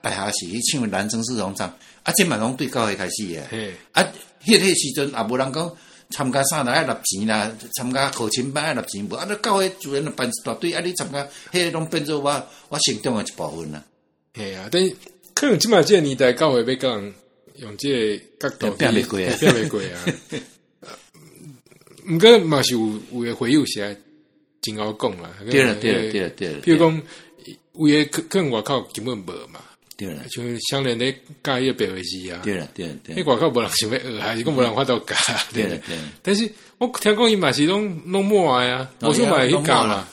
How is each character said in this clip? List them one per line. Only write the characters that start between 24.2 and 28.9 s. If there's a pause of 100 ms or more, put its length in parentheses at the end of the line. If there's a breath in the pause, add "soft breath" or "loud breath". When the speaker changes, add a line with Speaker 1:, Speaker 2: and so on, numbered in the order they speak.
Speaker 2:
真
好
讲 (100)
啦。 (200)
Speaker 1:
对
啦，
对
啦，
对
啦，
对
啦。
Speaker 2:
比
如
讲， (720 loud breath)
有
的
可，
可
能
外
口 (140)